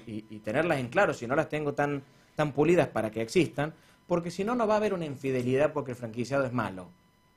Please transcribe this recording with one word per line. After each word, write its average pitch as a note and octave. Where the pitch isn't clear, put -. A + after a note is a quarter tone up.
y, G#2+
y G#2+
tenerlas C#3+
en B2
claro, E3+
si -
no B2+
las D#3
tengo D3+
tan, C#3+
tan D3+
pulidas D3+
para A2
que A2
existan, D3
porque F3
si F#3+
no, A#3+
no A#3
va G#3+
a G#3+
haber G#3
una E3+
infidelidad C3
porque C3
el A#2
franquiciado A#2+
es A#2+
malo, F#2+